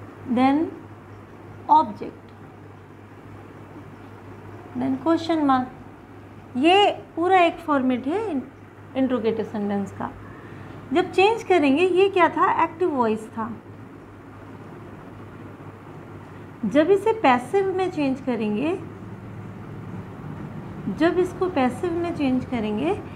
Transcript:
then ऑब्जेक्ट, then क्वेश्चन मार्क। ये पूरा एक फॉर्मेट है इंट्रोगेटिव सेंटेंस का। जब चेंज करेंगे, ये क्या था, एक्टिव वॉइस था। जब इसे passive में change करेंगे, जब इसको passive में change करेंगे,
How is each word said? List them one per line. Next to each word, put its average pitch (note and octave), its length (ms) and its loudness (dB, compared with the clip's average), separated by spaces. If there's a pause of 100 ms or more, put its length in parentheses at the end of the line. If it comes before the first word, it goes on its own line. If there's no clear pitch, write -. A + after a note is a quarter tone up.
(320)
then C4+ 340 4 (1040)
ऑब्जेक्ट, B3 600 2 (2500)
then C4 240 0
क्वेश्चन E4 420 2
मार्क। B3+ 240 4 (880)
ये F4+ 340 6 (260)
पूरा F#4 240 4
एक E4+ 160 4
फॉर्मेट B3+ 500 0
है E4+ 360 0 (540)
इंट्रोगेटिव A3+ 480 2
सेंटेंस G3+ 480 -2
का। - 180 -8 (840)
जब E4 200 2
चेंज G#4+ 300 4
करेंगे, D4+ 440 6
ये F#4 220 6
क्या F4+ 200 6
था, E4 360 4
एक्टिव E4+ 260 0
वॉइस A3+ 400 0
था। A3 260 -6 (3000)
जब C#4+ 260 4
इसे G4+ 220 4
passive F#4 640 2
में F#4 140 0
change C4+ 300 -2
करेंगे, A#3 560 -2 (2250)
जब E4 260 4
इसको F4+ 280 0
passive D4 460 0
में E4+ 240 -2
change C4 280 0
करेंगे, A#3+ 580 -2 (140)